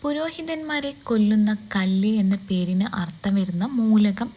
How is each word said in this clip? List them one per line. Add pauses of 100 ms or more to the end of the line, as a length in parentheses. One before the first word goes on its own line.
പുരോഹിതന്മാരെ (160)
കൊല്ലുന്ന (240)
കല്ല് (100)
എന്ന (100)
പേരിന് (140)
അർത്ഥം
വരുന്ന (140)
മൂലകം